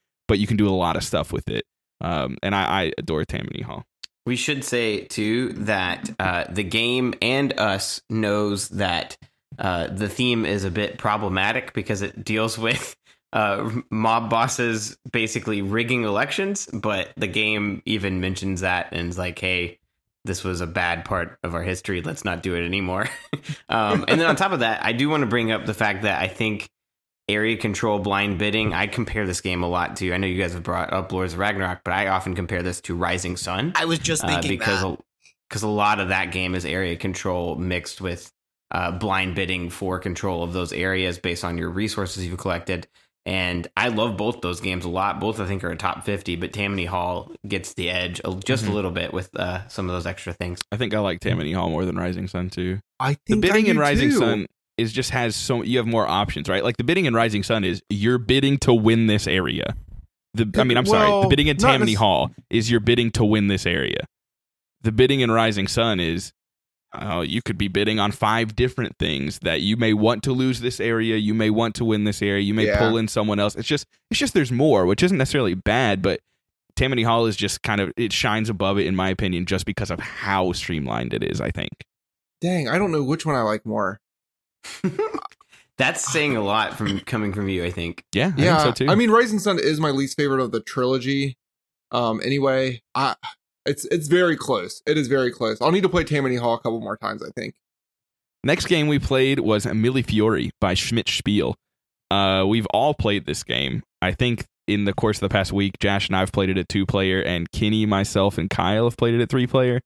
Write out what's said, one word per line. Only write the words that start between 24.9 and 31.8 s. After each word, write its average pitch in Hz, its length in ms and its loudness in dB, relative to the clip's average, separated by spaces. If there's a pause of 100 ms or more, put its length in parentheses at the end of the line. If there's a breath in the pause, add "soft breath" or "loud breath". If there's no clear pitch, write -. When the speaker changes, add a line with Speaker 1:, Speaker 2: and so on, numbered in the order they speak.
Speaker 2:
do 131 180 0
wanna 151 160 2
bring 113 260 2
up 107 140 -2
the 110 80 -2
fact 101 280 0
that 95 200 0
I 92 60 0
think 107 420 -4 (580)
area 107 280 2
control 107 420 0
blind 101 400 0
bidding, 104 340 0
I 92 140 0
compare 107 400 -4
this 90 160 -4
game 90 200 -2
a 87 60 -2
lot 87 280 -2
to, 90 180 -2
I - 20 -2
know 95 100 0
you 92 140 -2
guys 90 140 -2
have 87 80 -8
brought 87 300 -4
up 92 200 -4
Lords 92 220 -4
of 87 40 -8
Ragnarok, 98 460 -2